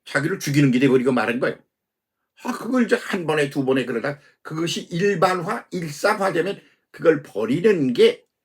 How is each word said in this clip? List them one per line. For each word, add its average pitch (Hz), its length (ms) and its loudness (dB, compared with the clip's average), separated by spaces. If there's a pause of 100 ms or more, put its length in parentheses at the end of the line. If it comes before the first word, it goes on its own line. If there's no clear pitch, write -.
자기를 160 300 -2
죽이는 143 320 2
게 120 80 2
돼버리고 131 340 4
마는 117 280 -2
거예요. - 160 -2 (880)
아, 240 80 -6
그걸 240 320 -2
이제 240 120 0
한 185 300 -6
번에 151 240 0
두 139 140 -2
번에 131 200 0
그러다 127 340 -6 (240)
그것이 160 480 -6
일반화, 185 840 -2
일상화되면 180 880 -2 (300)
그걸 147 320 2
버리는 139 720 0
게 214 320 2 (200)